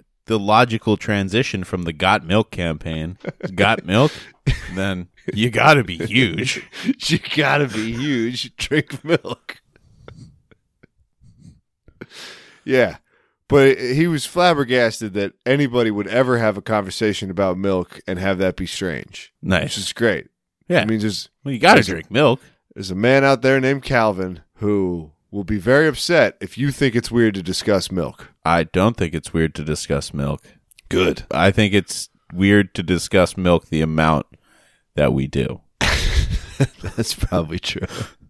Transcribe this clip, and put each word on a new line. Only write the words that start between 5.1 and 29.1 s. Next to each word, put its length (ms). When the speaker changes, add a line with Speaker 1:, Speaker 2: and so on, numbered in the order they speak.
Speaker 1:
you 160
gotta 340
be 140
huge. 680
Speaker 2:
<laughs> 100
You 120
gotta 340
be 240
huge. 640
Drink 460
milk. 600
Yeah. 320
But 300
he 300
was 180
flabbergasted 880
that 200
anybody 460
would 180
ever 300
have 180
a 60
conversation 680
about 260
milk 500
and 120
have 200
that 180
be 100
strange. 720
Speaker 1:
Nice. 360
Speaker 2:
Which 20
is 140
great. 340
Speaker 1:
Yeah. 140
Speaker 2:
It 60
means 140
there's, 260
Speaker 1:
Well, 100
you 60
gotta 160
Speaker 2:
there's 120
a, 40
Speaker 1:
drink 180
milk. 300
Speaker 2:
there's 160
a 60
man 260
out 200
there 180
named 240
Calvin 560
who 580
will 140
be 140
very 280
upset 540
if 180
you 140
think 240
it's 140
weird 260
to 60
discuss 500
milk. 380
Speaker 1:
I 200
don't 320
think 180